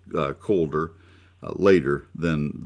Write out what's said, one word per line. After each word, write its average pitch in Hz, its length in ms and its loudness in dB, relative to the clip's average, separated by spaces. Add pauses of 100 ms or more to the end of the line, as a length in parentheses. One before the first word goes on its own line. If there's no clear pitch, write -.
(160)
uh, 71 160 -2
colder, 82 640 -2 (480)
uh, - 140 -12
later 76 600 2
than 80 380 -2 (120)